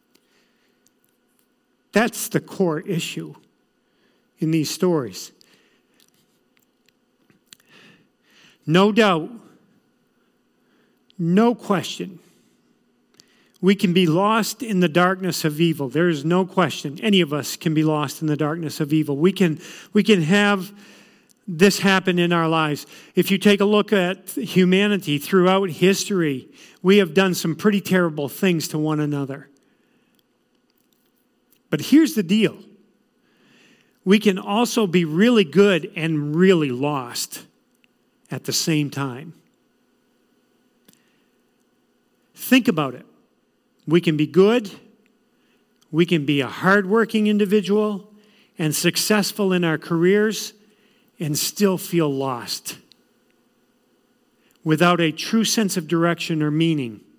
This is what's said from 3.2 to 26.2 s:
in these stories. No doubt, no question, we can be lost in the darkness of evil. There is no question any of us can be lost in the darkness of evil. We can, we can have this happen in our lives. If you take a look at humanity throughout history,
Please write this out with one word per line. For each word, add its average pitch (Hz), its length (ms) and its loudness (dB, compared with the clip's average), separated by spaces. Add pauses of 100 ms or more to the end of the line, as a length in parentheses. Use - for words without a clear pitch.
in 160 120 -2
these 160 200 -2
stories. 151 600 -4 (3250)
No 190 260 4
doubt, 196 380 2 (1900)
no 196 360 2
question, - 640 -8 (1400)
we 190 140 4
can 196 180 0
be 180 140 4
lost 202 560 0
in 214 180 -2
the 175 80 2
darkness 180 560 0
of 151 160 -2
evil. 143 280 0
There 165 220 0
is 143 140 -4
no 180 220 2
question 156 560 -4
any 208 200 2
of 143 100 -2
us 143 240 -6
can 160 180 -2
be 156 80 0
lost 151 380 -2
in 156 80 -4
the 151 80 0
darkness 156 420 -4
of 151 140 -2
evil. 147 240 0
We 175 160 2
can, 175 260 0 (340)
we 208 120 2
can 196 180 4
have 202 480 0 (800)
this 185 300 4
happen 190 400 0
in 175 120 2
our 170 160 0
lives. 156 400 -2 (280)
If 180 160 0
you 196 80 0
take 202 220 4
a 202 40 0
look 208 260 0
at 190 400 -2
humanity 185 840 0
throughout 185 540 2
history, 165 800 -2 (320)